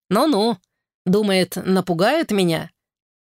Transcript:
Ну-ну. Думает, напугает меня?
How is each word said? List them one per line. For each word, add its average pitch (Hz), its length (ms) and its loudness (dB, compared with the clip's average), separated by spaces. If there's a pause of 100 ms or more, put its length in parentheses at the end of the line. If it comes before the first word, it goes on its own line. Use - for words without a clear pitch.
Ну-ну. 233 480 0 (480)
Думает, 190 500 0
напугает 190 760 0
меня? 165 400 -2 (560)